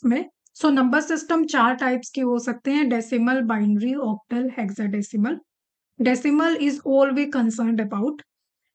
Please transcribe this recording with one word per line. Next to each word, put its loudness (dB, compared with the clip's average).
में। 2
So 2
number 4
system 0
चार 2
types -2
के -4
हो 0
सकते -4
हैं, 2
Decimal, 0
binary, 0
octal, -4
hexadecimal। -4
Decimal 2
is 0
all 4
we 0
concerned 0
about। -4